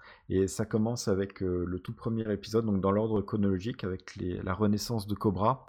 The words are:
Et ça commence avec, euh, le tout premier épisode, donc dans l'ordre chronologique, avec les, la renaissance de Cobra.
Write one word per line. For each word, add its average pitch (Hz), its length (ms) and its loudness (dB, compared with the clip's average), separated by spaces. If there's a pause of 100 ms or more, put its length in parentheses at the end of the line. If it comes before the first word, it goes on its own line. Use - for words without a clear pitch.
(280)
Et 95 200 4
ça - 160 -4
commence 113 420 0
avec, 98 380 0
euh, 90 200 0
le 87 140 -4
tout - 140 -10
premier 113 400 -4
épisode, 110 340 0
donc 101 140 2
dans 98 100 4
l'ordre 107 300 2
chronologique, 101 640 0
avec 92 320 -8
les, 92 260 -4
la 92 100 -2
renaissance 104 540 0
de 104 80 -4
Cobra. 107 540 2